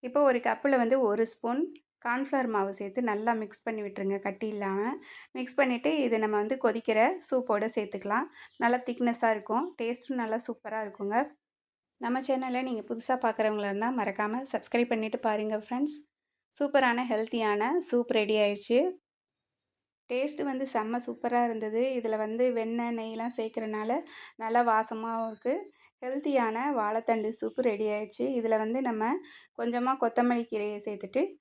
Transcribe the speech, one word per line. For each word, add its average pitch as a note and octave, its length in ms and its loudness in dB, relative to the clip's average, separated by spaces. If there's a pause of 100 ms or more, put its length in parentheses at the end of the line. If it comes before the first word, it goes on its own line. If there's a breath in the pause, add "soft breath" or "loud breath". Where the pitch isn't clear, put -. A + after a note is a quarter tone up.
இப்போ B3+ 200 0
ஒரு C4 160 6
கப்புல B3 380 2
வந்து A#3 240 4
ஒரு A3 260 4
ஸ்பூன் A#3+ 340 -2 (400)
கார்ன்ஃப்ளவர் C4 480 0
மாவு G3 240 0
சேர்த்து G3+ 300 -6
நல்லா A3 300 0
மிக்ஸ் G#3+ 300 -4
பண்ணி A3 180 -4
விட்டுருங்க, G3 380 -4
கட்டி G3 280 -6
இல்லாம. G3+ 320 -2 (520 loud breath)
மிக்ஸ் B3+ 260 -4
பண்ணிட்டு B3+ 320 2 (100)
இதை A#3 180 2
நம்ம G#3+ 200 0
வந்து G#3+ 200 0
கொதிக்கிற A3+ 420 2 (220)
சூப்போட A3+ 480 0
சேர்த்துக்கலாம். G#3 580 -2 (300 loud breath)
நல்லா B3 220 2
திக்னஸ்ஸா A#3+ 500 0
இருக்கும், A3 440 0
டேஸ்ட்டும் A#3+ 460 -4
நல்லா A3+ 220 -2
சூப்பரா A3 400 -8
இருக்குங்க. G3+ 360 -2 (840)
நம்ம A#3+ 200 0
சேனலை C4 420 -2
நீங்க A#3+ 200 -4
புதுசா A#3 340 -4
பார்க்குறவங்களா G#3+ 520 0
இருந்தா G#3 240 -2
மறக்காம G#3+ 540 -2
சப்ஸ்கிரைப் A#3+ 440 0
பண்ணிட்டு A3 280 -2
பாருங்க G#3+ 380 -2
ஃப்ரெண்ட்ஸ். B3+ 400 -4 (560)
சூப்பரான C4 520 2
ஹெல்த்தியான A3 560 0 (200)
சூப் A#3+ 300 0
ரெடி G#3+ 240 2
ஆயிடுச்சு. G#3 440 4 (1300)
டேஸ்ட்டு C#4+ 340 -2
வந்து C4+ 240 -2
செம்ம A3+ 320 -2
சூப்பரா A#3+ 420 0
இருந்தது. A3 400 0 (120)
இதுல A3 240 -2
வந்து A3 340 2
வெண்ணெய், A#3 420 -2
நெய்லாம் A3+ 400 -4
சேர்க்கறனால A3 580 -2 (460 loud breath)
நல்லா A3+ 260 4
வாசமாவும் A3+ 640 2
இருக்கு. A3+ 260 -2 (480 soft breath)
ஹெல்த்தியான B3+ 560 0 (160)
வாழைத்தண்டு A3 600 2
சூப்பு A3 300 -4
ரெடி G#3+ 240 2
ஆயிடுச்சு. G#3+ 380 -2 (100)
இதுல A3+ 220 2
வந்து A3 240 0
நம்ம A#3 320 0 (420 loud breath)
கொஞ்சமா A#3+ 420 0
கொத்தமல்லி A#3+ 480 2
கீரையை G#3 360 -4
சேர்த்துட்டு G#3 420 -2 (180)